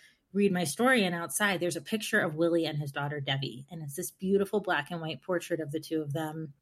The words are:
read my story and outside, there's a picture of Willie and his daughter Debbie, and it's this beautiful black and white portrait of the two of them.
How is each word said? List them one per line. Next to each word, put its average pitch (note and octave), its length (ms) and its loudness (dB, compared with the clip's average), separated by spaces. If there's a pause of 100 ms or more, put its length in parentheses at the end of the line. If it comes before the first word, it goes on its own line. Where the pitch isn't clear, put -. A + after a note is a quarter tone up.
(340)
read G3+ 180 4
my F3+ 120 2
story A#3 420 4
and F3 100 0
outside, F3 440 0
there's E3+ 160 0
a E3 60 -6
picture G#3+ 380 0
of D#3+ 160 0
Willie E3 300 4
and D3+ 120 -2
his D3 140 -4
daughter D3 300 -4
Debbie, C#3 500 -4
and E3 100 -10
it's C#3+ 140 -10
this F3 160 -6
beautiful G3 480 2
black D#3+ 320 0
and E3+ 100 -6
white D#3+ 200 -6
portrait E3 380 -2
of D3+ 120 -4
the D#3+ 80 -2
two D#3 220 -2
of C#3+ 120 -6
them. D#3 480 -4